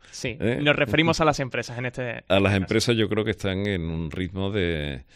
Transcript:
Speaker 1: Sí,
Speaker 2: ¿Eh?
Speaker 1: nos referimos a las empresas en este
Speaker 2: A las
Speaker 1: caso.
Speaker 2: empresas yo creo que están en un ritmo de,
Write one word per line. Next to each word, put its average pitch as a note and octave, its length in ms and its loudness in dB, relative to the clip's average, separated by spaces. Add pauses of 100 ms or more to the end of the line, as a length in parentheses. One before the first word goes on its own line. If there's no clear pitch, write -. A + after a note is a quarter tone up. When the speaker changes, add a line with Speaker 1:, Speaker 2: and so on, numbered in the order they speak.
Speaker 1:
Sí, - 300 -6
Speaker 2:
¿Eh? A#2 220 0
Speaker 1:
nos D3 140 4
referimos D#3 440 2
a E3 60 4
las D3 140 2
empresas A#2+ 360 -6
en B2+ 100 -6
este A#2+ 420 -8
Speaker 2:
A F#2+ 120 6
las G2+ 120 4
Speaker 1:
caso. G2+ 40 4
Speaker 2:
empresas G#2+ 400 2
yo G#2+ 120 2
creo G#2 160 0
que A2 80 0
están G2 340 -2
en F#2+ 160 0
un E2 280 -4
ritmo F#2 400 -4
de, D#2+ 540 -2 (100)